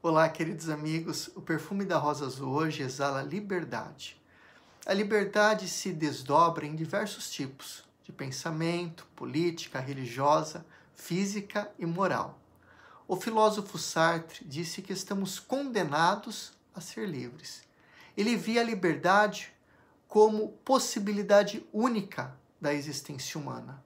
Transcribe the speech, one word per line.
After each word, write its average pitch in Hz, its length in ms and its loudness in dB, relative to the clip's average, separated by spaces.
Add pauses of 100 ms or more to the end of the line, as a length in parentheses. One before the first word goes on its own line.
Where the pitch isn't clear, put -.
Olá, 160 240 6
queridos 160 400 -4
amigos. 156 680 -4
O 196 80 -12
perfume 190 420 -2
da 170 100 0
Rosa 147 300 0
Azul 131 260 -6
hoje 151 300 0
exala 135 400 -2
liberdade. 160 960 -6 (640)
A - 120 0
liberdade 208 720 2
se - 240 -6
desdobra 156 720 2
em 147 100 -6
diversos 190 540 -4
tipos, - 540 -10 (200)
de - 80 -20
pensamento, 165 920 -4 (100)
política, 151 640 -2
religiosa, 135 880 0 (300)
física 202 840 -4
e - 80 -6
moral. 170 540 0 (680)
O 190 80 -2
filósofo 214 600 2
Sartre 165 680 0
disse 165 380 -8
que 196 100 -10
estamos 190 460 -4
condenados 208 1160 0 (200)
a 180 80 -12
ser 220 260 -8
livres. 127 540 -10 (560)
Ele 220 180 2
via 220 260 2
a - 20 4
liberdade 190 920 2 (540)
como 214 460 6 (120)
possibilidade 208 1080 4
única 214 640 0 (240)
da 147 140 0
existência 143 680 -6
humana. 135 460 -10